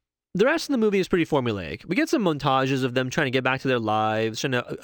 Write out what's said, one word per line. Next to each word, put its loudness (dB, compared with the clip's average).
the 4
rest 0
of -2
the 2
movie 2
is 0
pretty 0
formulaic. -2
We -4
get 0
some 2
montages 0
of -2
them 0
trying 0
to -2
get 0
back 0
to -4
their 2
lives, 0
trying -2
to -4